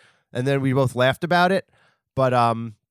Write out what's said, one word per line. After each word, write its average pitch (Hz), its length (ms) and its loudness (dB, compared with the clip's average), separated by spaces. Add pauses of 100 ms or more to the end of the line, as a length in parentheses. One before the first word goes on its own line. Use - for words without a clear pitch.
(340)
And 123 120 -6
then 139 160 0
we 135 100 0
both 127 240 0
laughed 127 280 0
about 175 280 2
it. - 180 -4 (460)
But, 131 180 0
um, 117 420 0 (160)